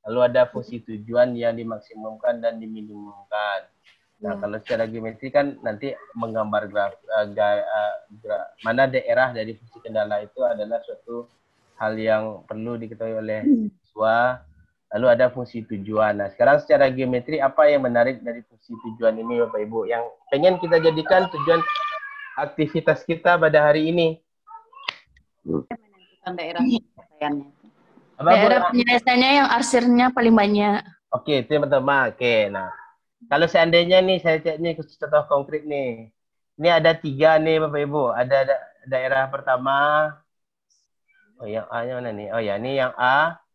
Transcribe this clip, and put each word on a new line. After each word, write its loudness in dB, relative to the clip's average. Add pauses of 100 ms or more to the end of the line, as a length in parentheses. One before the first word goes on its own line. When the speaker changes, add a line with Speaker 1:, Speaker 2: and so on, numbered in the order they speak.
Speaker 1:
lalu 2
ada 4
fungsi -12
tujuan -2
yang -2
dimaksimumkan -8
dan -4
diminimumkan. -10 (560)
Nah, -6
Speaker 2:
Ya. -10
Speaker 1:
kalau -8
secara -4
geometri -12
kan -2
nanti -8 (240)
menggambar -4
graf, -4
eh, -4
ga-, 0
eh, -4 (300)
gra-, -6 (160)
mana 2
daerah -2
dari -8
fungsi -20
kendala -4
itu -18
adalah -4
suatu -14 (460)
hal -4
yang -2
perlu -8
diketahui -8
oleh -6
Speaker 2:
Hmm. 2 (160)
Speaker 1:
siswa. 0 (560)
Lalu 4
ada 4
fungsi -8
tujuan. -2
Nah, -6
sekarang 4
secara 4
geometri -2
apa 4
yang 4
menarik 0
dari -12
fungsi -20
tujuan -2
ini, -2
Bapak -2
Ibu, -6
yang -2 (240)
pengen 4
kita 2
jadikan 4
tujuan 2 (800)
aktivitas -2
kita 2
pada 4
hari 4
ini? 0 (1200)
Speaker 3:
Menentukan -10
daerah -6
penyelesaiannya. -4 (760)
Speaker 1:
Apa, -
Bu? 6
Speaker 4:
Daerah 4 (100)
penyelesaiannya 2
yang 4
arsirnya 4
paling 4
banyak. 2 (320)
Speaker 1:
Oke, -2
itu -12
yang 0
pertama. 2
Oke, 2 (200)
nah, -6 (560)
kalau 2
seandainya 4
nih 2
saya 2
cek -4
nih -4
contoh -2
konkret -2
nih. -6 (400)
Ini 0
ada 4
tiga 2
nih, 2
Bapak -4
Ibu. -2
Ada 0
da-, -2 (220)
daerah -2
pertama. 0 (1400)
Oh, -12
yang -6
A-nya -6
mana -8
nih? -10
Oh -4
ya, -4
ini -4
yang -2
A. 2 (120)